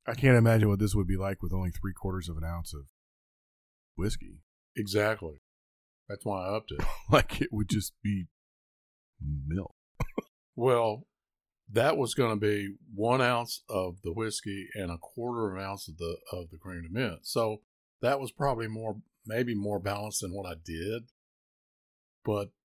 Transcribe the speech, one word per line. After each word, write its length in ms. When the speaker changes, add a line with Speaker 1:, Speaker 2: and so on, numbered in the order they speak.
Speaker 1:
I 60
can't 240
imagine 320
what 100
this 160
would 120
be 100
like 240
with 120
only 180
three 220
quarters 360
of 80
an 60
ounce 300
of 80
whiskey. 440
Speaker 2:
Exactly. 640
That's 180
why 200
I 100
upped 160
it. 100
Speaker 1:
<laughs> 140
Like, 300
it 100
would 180
just 240
be 240
milk. 280
<laughs> 60
Speaker 2:
Well, 500
that 260
was 160
gonna 220
be 400
one 280
ounce 480
of 340
the 100
whiskey 600
and 160
a 60
quarter 540
of 60
an 80
ounce 220
of 100
the, 200
of 180
the 60
cream 260
de 80
mint. 320
So 380
that 180
was 120
probably 360
more, 300
maybe 300
more 240
balanced 420
than 120
what 120
I 180
did. 400
But 240